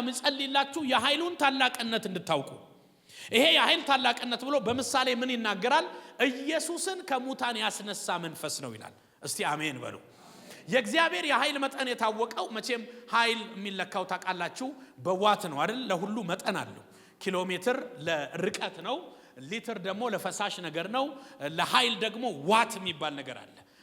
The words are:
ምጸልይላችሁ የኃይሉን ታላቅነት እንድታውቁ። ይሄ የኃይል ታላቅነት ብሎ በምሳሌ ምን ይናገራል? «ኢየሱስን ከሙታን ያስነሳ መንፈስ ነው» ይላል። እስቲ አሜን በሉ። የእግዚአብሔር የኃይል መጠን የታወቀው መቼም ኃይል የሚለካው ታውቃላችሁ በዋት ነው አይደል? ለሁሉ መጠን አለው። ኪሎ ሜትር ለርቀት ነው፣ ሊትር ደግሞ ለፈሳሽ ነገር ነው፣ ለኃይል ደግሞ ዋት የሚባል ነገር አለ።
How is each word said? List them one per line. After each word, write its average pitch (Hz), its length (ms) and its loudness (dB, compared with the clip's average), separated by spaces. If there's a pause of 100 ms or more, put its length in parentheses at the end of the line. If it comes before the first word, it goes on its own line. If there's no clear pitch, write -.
ምጸልይላችሁ 277 840 0
የኃይሉን 285 520 2
ታላቅነት 254 680 2
እንድታውቁ። 170 440 0 (800)
ይሄ 247 220 6
የኃይል 302 320 6
ታላቅነት 247 600 2
ብሎ 277 160 0
በምሳሌ 254 540 2
ምን 247 180 0
ይናገራል? 233 540 2 (400)
«ኢየሱስን 311 800 -2
ከሙታን 254 520 -2
ያስነሳ 208 500 -4 (120)
መንፈስ 156 400 -6
ነው» 127 120 -8
ይላል። - 220 -14 (300)
እስቲ 147 220 -6
አሜን 151 340 0
በሉ። 110 160 -8 (680)
የእግዚአብሔር 320 640 2
የኃይል 285 320 2
መጠን 277 300 -2
የታወቀው 226 640 -2
መቼም 226 320 -4 (280)
ኃይል 233 300 4 (100)
የሚለካው 190 560 -4
ታውቃላችሁ 185 640 -4 (320)
በዋት 196 460 4
ነው 151 140 -4
አይደል? 214 260 2
ለሁሉ 202 380 0
መጠን 185 340 -2
አለው። 120 260 -8 (360)
ኪሎ 185 160 -2 (100)
ሜትር 185 320 0 (260)
ለርቀት 165 760 -2
ነው፣ 214 180 -4 (420)
ሊትር 214 400 -6
ደግሞ 190 300 -4
ለፈሳሽ 190 500 -2
ነገር 170 300 -4
ነው፣ 262 160 2 (440)
ለኃይል 226 480 4
ደግሞ 220 260 -2 (200)
ዋት 220 300 6
የሚባል 156 420 -4
ነገር 131 220 -10
አለ። - 180 -18 (280)